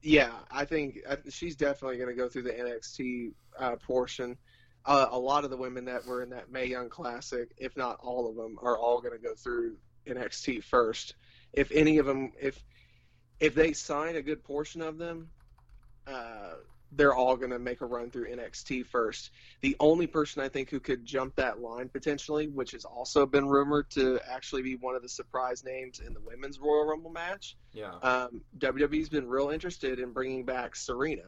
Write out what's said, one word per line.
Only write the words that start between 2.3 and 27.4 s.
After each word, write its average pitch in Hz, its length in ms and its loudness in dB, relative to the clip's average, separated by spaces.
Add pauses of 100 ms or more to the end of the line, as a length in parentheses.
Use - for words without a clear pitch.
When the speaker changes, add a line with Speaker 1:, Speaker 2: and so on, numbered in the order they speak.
Speaker 1:
the 120 160 -4
N 123 80 -4
X 117 300 -8
T, 123 360 -4 (260)
uh, 123 180 -2
portion. 123 600 -2 (500)
Uh, 139 240 8
a 123 80 -2
lot 139 260 2
of 135 60 -4
the 131 60 -6
women 127 300 -6
that 123 200 -6
were 123 160 -4
in 123 80 -8
that 123 200 -12
Mae 127 160 -4
Young 127 240 -4
Classic, 123 680 -6
if 131 200 -8
not 123 240 -2
all 123 280 -4
of 113 80 -8
them, 113 240 -8
are 120 180 2
all 120 220 4
gonna 120 180 -6
go 113 160 -6
through 117 420 -4 (300)
N 123 120 -4
X 117 240 -6
T 123 180 -2
first. 117 540 2 (380)
If 139 200 2
any 156 260 8
of 139 100 6
'em, 135 320 0
if, 135 220 -4 (760)
if 151 160 4
they 160 200 6
sign 156 420 -2
a 147 60 -4
good 147 200 -4
portion 151 400 -6
of 160 160 -6
them, 165 320 -8 (760)
uh, 113 480 -10 (420)
they're 143 180 8
all 127 220 6
gonna 123 220 -4
make 123 220 -6
a 131 60 -6
run 120 240 -4
through 120 160 -6
N 120 120 -10
X 117 240 -12
T 127 200 -4
first. 117 480 -2 (320)
The 139 180 4
only 165 260 8
person 147 360 0
I 135 60 -2
think 135 200 -4
who 143 120 -4
could 123 240 -2
jump 135 320 -2
that 120 240 0
line 120 280 -8
potentially, 151 600 -2
which 135 240 -6
has 113 120 -14
also 127 420 2
been 139 220 4
rumored 143 440 4
to 131 360 4
actually 131 340 -6
be 131 140 -4
one 127 180 -4
of 127 80 -4
the 123 60 -16
surprise 127 560 -4
names 131 360 -10
in 117 120 -10
the - 80 -8
Women's 131 400 -10
Royal 151 240 4
Rumble 160 260 -4
match, 170 460 -8 (160)